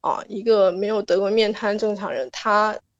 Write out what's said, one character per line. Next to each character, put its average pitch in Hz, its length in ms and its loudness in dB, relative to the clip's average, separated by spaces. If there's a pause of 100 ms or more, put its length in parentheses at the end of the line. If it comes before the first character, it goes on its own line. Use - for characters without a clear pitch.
啊， - 260 -4
一 208 160 -10
个 208 280 4
没 190 140 -4
有 208 160 0
得 180 180 2
过 196 120 0
面 220 200 2
瘫 214 240 -2
正 214 200 -2
常 190 180 -8
人， 127 180 -4
他 214 460 0 (220)